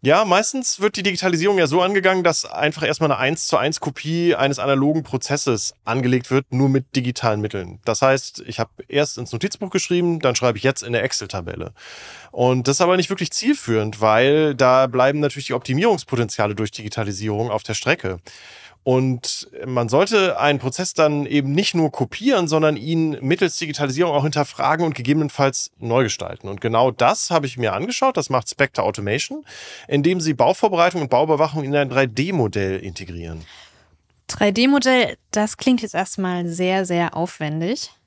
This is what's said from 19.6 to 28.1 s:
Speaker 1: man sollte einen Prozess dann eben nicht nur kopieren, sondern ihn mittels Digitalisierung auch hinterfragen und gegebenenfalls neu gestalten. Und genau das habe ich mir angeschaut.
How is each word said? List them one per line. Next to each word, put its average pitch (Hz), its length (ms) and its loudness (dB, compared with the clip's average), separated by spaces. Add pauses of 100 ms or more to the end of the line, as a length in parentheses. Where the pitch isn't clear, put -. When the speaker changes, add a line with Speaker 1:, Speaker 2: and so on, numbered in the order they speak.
Speaker 1:
man 120 240 -2
sollte 190 500 2
einen 143 200 2
Prozess 131 340 -6
dann 147 320 2
eben 139 280 0
nicht 196 200 0
nur 160 180 2
kopieren, 196 560 0
sondern 156 300 2
ihn 156 420 -2
mittels 156 380 0
Digitalisierung 151 560 -2
auch 147 80 2
hinterfragen 147 640 0
und 160 80 -2
gegebenenfalls 139 840 0
neu 117 240 2
gestalten. 98 440 -6
Und 98 140 -10
genau 117 300 2
das 131 400 2
habe 156 160 0
ich 123 100 -10
mir 113 160 0
angeschaut. 240 420 -2